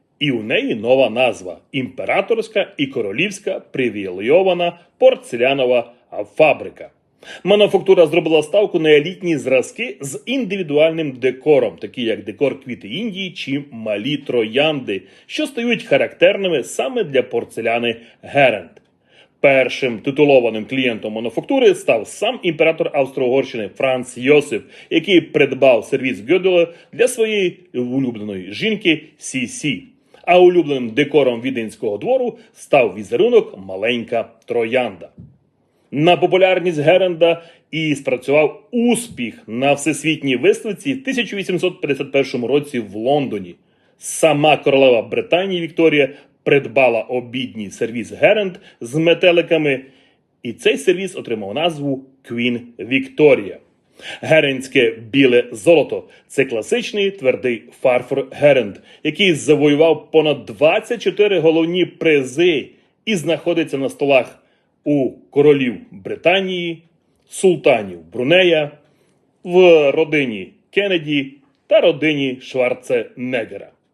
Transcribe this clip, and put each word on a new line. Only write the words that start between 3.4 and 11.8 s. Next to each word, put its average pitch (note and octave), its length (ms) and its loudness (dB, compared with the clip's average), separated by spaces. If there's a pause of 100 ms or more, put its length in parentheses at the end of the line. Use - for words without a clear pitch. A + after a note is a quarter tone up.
привілейована C3 1080 -2 (180)
порцелянова B2+ 960 0 (420)
фабрика. G#2 540 0 (540)
Мануфактура F#3+ 600 4
зробила D#3+ 380 2
ставку G3+ 360 0
на D#3 100 2
елітні E3 480 2
зразки B2+ 640 -2
з C#3+ 240 -12
індивідуальним E3 840 -2
декором, B2+ 680 0